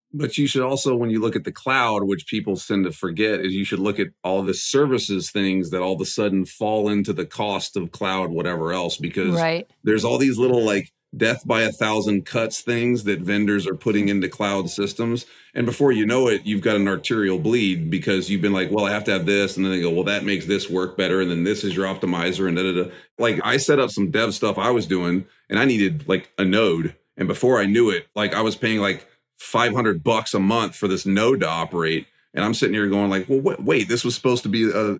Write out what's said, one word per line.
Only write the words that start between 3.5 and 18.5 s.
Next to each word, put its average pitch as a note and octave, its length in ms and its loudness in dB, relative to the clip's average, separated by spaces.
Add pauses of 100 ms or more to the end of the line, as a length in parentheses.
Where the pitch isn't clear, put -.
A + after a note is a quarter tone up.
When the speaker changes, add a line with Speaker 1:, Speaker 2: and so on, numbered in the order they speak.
Speaker 1:
you G2 120 -2
should F#2+ 140 -4
look G2+ 200 -2
at - 100 -2 (140)
all F#2+ 200 0
the F#2 100 -2
services B2 800 0
things F#2+ 400 0
that F2+ 100 -2
all F#2 140 -2
of D#2 60 -4
a - 40 -2
sudden F#2+ 400 -2
fall G#2+ 420 -2
into G#2 260 0
the F2+ 120 -4
cost G2+ 500 -6
of F2 160 -6
cloud, F#2+ 380 -2
whatever E2+ 420 -2
else, F2 240 -4
because F2+ 380 -2
Speaker 2:
Right. E3 340 -2 (160)
Speaker 1:
there's G#2+ 220 2
all B2 140 0
these C3 180 2
little, B2 260 4
like, G2+ 280 0 (260)
death A#2 300 0
by A2+ 160 2
a G#2+ 80 0
thousand G#2+ 540 0
cuts A2+ 360 -4
things A#2+ 440 0
that F#2+ 160 0
vendors G2+ 460 0
are F#2 80 -4
putting G#2 340 0
into G2 200 0
cloud G2 400 -2
systems. A#2 560 -4 (300)
And A#2+ 100 0
before C3 260 2
you G#2+ 140 2
know B2 220 4
it, G#2 180 2
you've G#2 160 -2
got G#2+ 140 2
an G2+ 120 2
arterial F#2+ 520 0
bleed F#2 500 0
because F#2 400 0
you've G2 120 0
been G2+ 120 2